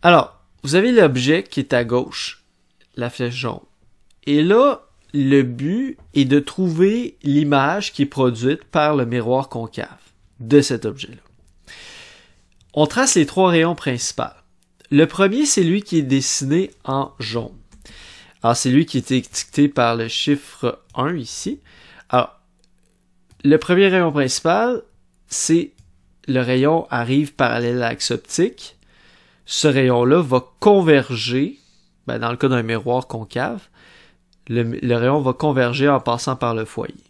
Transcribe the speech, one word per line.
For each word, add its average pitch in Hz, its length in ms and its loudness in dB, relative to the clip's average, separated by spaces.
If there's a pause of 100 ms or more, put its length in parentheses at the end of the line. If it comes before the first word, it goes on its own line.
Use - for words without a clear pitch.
Alors, 170 400 4 (220)
vous 139 100 -4
avez 202 180 4
l'objet 156 520 4
qui - 160 -6
est - 120 -4
à 120 120 2
gauche, - 600 -6 (520)
la 120 160 -8
flèche 123 240 -6
jaune. 127 240 -8 (680)
Et 147 160 2
là, 226 400 2 (320)
le 139 300 4
but 151 560 -6 (160)
est 139 100 4
de 139 140 4
trouver 190 840 -2
l'image 147 720 0
qui - 80 -4
est 143 60 0
produite 131 560 -2
par 151 320 0
le 123 100 0
miroir 123 440 -2
concave - 500 -12 (400)
de 123 220 6
cet 127 240 -4
objet-là. - 360 -10 (1500)
On 151 140 2
trace 254 260 0
les 156 140 4
trois 185 240 2
rayons 165 240 2
principaux. - 480 -6 (680)
Le 147 120 6
premier, 196 400 0
c'est 208 180 0
lui 185 200 0
qui 170 160 0
est - 20 0
dessiné 135 680 -2 (140)
en 135 340 -6
jaune. 110 380 -8 (880)
Alors, 120 140 2
c'est - 120 -2
lui 143 160 4
qui - 120 -4
est - 140 -4
étiqueté - 580 0
par 117 260 0
le 113 140 -6
chiffre - 720 -4 (120)
un 151 200 -4
ici. 180 460 -10 (480)
Alors, - 280 -2 (1080)
le 143 100 6
premier 180 320 2
rayon 180 240 2
principal, 170 720 -2 (440)
c'est - 440 -2 (560)
le 131 140 -2
rayon 131 480 0
arrive 131 460 -2
parallèle 120 420 -2
à 120 100 -2
l'axe - 240 -6
optique. - 640 -4 (680)
Ce - 240 0
rayon-là 127 520 4
va 127 220 0 (160)
converger, 143 1000 2 (480)
ben, 117 140 -6
dans 117 100 -4
le 120 60 -6
cas 135 140 0
d'un 123 120 0
miroir 117 460 -4
concave, 131 600 -8 (800)
le, 117 140 -2
le 117 340 -2
rayon 131 240 0
va 131 100 0
converger 131 560 0
en 139 140 2
passant 120 340 -4
par 120 180 -4
le 110 120 -6
foyer. - 440 -12